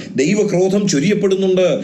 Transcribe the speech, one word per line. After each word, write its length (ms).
ദൈവക്രോധം 720
ചൊരിയപ്പെടുന്നുണ്ട്. 960